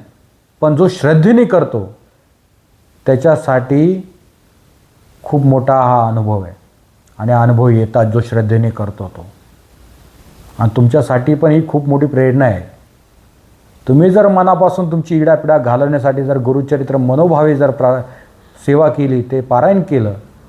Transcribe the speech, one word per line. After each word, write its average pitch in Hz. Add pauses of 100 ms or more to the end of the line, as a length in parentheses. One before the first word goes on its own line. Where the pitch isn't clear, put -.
(600)
पण 151
जो 180
श्रद्धेने 180
करतो 120 (1120)
त्याच्यासाठी 143 (1080)
खूप 143
मोठा 131
हा 123
अनुभव 107
आहे. 90 (520)
आणि 110
अनुभव 120
येतात 113
जो 110
श्रद्धेने 113
करतो 101
तो. 85 (1300)
आणि 113
तुमच्यासाठी 127
पण 156
ही 160
खूप 147
मोठी 139
प्रेरणा 131
आहे. 101 (1300)
तुम्ही 151
जर 202
मनापासून 180
तुमची 160
इडापिडा 151
घालवण्यासाठी 135
जर 135
गुरुचरित्र 135
मनोभावे 151
जर 139
प्रा-, 127 (640)
सेवा 147
केली, 135
ते 131
पारायण 147
केलं, 113 (360)